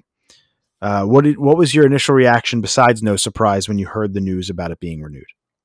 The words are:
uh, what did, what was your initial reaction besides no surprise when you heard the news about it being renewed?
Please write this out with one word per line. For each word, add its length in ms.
uh, 220
what 200
did, 160
what 180
was 160
your 120
initial 280
reaction 480
besides 400
no 140
surprise 520
when 120
you 80
heard 260
the 80
news 280
about 220
it 80
being 220
renewed? 240